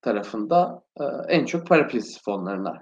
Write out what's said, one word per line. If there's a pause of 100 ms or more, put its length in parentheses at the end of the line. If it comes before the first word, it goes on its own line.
tarafında, (160)
e, (240)
en
çok
para
piyasası
fonlarına